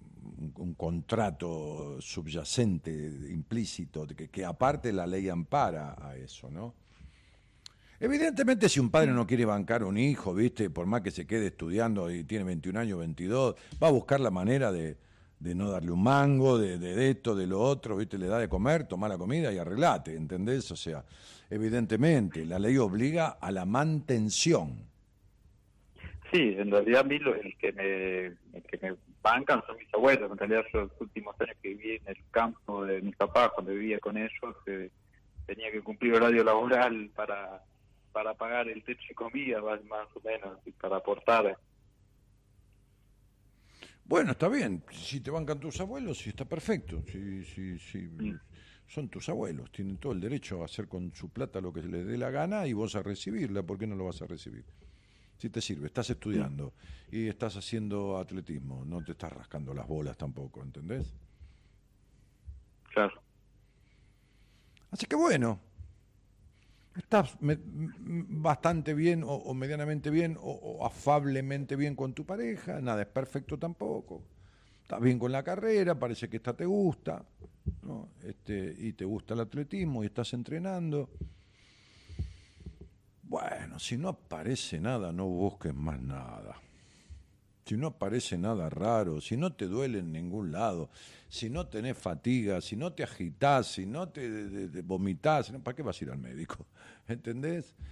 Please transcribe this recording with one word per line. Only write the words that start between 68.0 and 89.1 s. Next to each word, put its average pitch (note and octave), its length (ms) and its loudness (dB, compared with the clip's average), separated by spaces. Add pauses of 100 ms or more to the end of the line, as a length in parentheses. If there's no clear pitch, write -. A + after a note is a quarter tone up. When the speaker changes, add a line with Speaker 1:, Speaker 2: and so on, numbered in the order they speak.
Speaker 1:
bastante D#3 640 2
bien E3 300 4
o, A#2 100 -6
o C3+ 220 -4
medianamente D3 560 -2
bien E3 280 2
o, - 120 -6
o - 340 -6
afablemente C#3 880 2
bien C#3+ 200 0
con C3 180 -4
tu D3 120 -8
pareja, A3 540 -6
nada A#2 220 0
es G2+ 60 -2
perfecto C3+ 500 -4
tampoco. F#3 640 -6 (600)
Estás - 180 -4
bien B2+ 160 6
con B2 140 0
la C#3 120 0
carrera, F#3 540 2
parece A#2 320 -4
que A2+ 80 -6
esta A#2 180 -4
te E3+ 100 -4
gusta, F#3 600 0 (560)
¿no? - 300 -10 (100)
Este, G2 560 -6
y A2 160 -6
te - 120 -8
gusta G2+ 280 -4
el A#2 60 -2
atletismo C#3+ 640 -2
y G#2 40 0
estás - 260 -4
entrenando. D#3 760 -4 (2250)
Bueno, - 560 -6
si - 180 -4
no F3 120 -2
aparece E2+ 720 -4
nada, G2+ 320 -2
no F#2 140 -2
busques F2+ 480 0
más D2 260 -2
nada. B1 560 -8 (1080)
Si G#2+ 120 -2
no D3 100 0
aparece G#2 500 -2
nada F#2 320 0
raro, F2 520 2